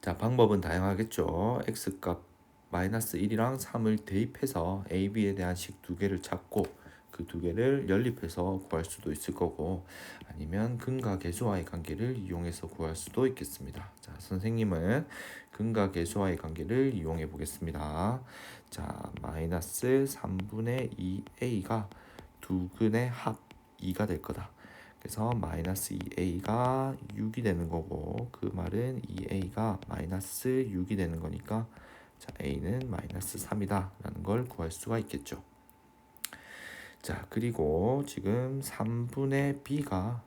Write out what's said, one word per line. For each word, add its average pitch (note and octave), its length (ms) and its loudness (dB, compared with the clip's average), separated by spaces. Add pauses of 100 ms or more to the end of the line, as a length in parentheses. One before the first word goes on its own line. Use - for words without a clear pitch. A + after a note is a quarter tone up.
자, F2+ 160 0
방법은 A2 440 8
다양하겠죠. F#2 1040 2
X값 - 600 -2 (420)
마이너스 G2+ 460 2
일이랑 A2+ 400 4
삼을 A2 480 2
대입해서 G2 880 0
A, F#2+ 180 4
B에 G#2 240 4
대한 F2+ 220 2
식 - 260 -8
두 F2+ 140 -4
개를 F#2+ 260 2
찾고, - 460 0 (420)
그 - 160 -6
두 E2+ 160 -4
개를 A2 480 4
연립해서 F#2+ 800 2
구할 D#2+ 160 0
수도 - 260 -6
있을 - 220 -4
거고, F2 540 0 (400)
아니면 F#2 500 -2
근과 B2 400 0
계수와의 F2+ 480 0
관계를 F2 500 -2
이용해서 F2 520 -4
구할 E2 280 -4
수도 - 300 0
있겠습니다. - 760 -4
자, - 200 -16
선생님은 G#2 880 2 (420)
근과 G#2+ 420 2
계수와의 F2+ 460 2
관계를 A2+ 560 2
이용해 D#2+ 360 0
보겠습니다. D#2+ 920 -2 (480)
자, - 420 -6 (120)
마이너스 F2 840 2
삼분의 A2 880 -2
이 F#2+ 280 -4 (180)
에이가 A2 480 0 (500)
두 F#2 380 -2
근의 A2+ 320 4
합 A#2 300 -4 (400)
이가 F#2 260 0
될 F2+ 160 -2
거다. - 300 -6 (480)
그래서 A2 320 0
마이너스 E2+ 640 0
이 - 60 -2 (160)
에이가 B2 800 2 (200)
육이 A2 260 -2
되는 F2 260 2
거고, E2 640 -2
그 - 220 -6
말은 G#2 540 0
이 F#2 200 -6
에이가 G2 600 0
마이너스 A#2 840 0
육이 F#2 260 0
되는 E2 240 0
거니까, F#2+ 480 -2 (520)
자, - 220 -14
A는 B2 480 0
마이너스 - 480 -4
삼이다 G2 560 0 (100)
라는 G2 200 -6
걸 G#2+ 200 2
구할 E2+ 280 -4
수가 A2+ 280 -2
있겠죠. - 420 -6 (1600)
자, - 280 -4
그리고 A2+ 760 4
지금 B2+ 560 0
삼분의 C3+ 1040 2
B가 A#2+ 640 0